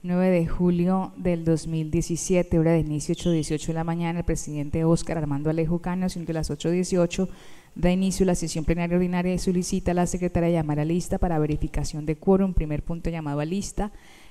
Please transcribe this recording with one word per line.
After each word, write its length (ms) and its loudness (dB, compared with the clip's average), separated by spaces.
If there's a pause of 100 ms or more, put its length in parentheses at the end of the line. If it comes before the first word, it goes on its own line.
nueve 260 2
de 180 4
julio 680 2
del 300 0
dos 200 2
mil 240 -2
diecisiete, 680 0
hora 140 4
de 80 4
inicio 340 -2
ocho 160 -2
dieciocho 380 -2
de 60 -2
la 100 -2
mañana. 340 -2
El 80 -4
presidente 580 -2
Óscar 320 2
Armando 320 -2
Alejo 300 0
Cano, 320 -2
siendo 240 -6
las 160 -2
ocho 200 -2
dieciocho, 600 0 (440)
da 160 2
inicio 340 2
a 40 4
la 60 4
sesión 300 -4
plenaria 320 2
ordinaria 380 0
y 40 0
solicita 520 0
a 40 2
la 120 2
secretaria 420 0
llamar 320 0
a 60 0
lista 320 -2
para 200 2
verificación 680 -2
de 100 -2
quórum. 380 2
Primer 280 0
punto, 280 -6
llamado 300 -4
a 40 -2
lista. 480 -4 (380)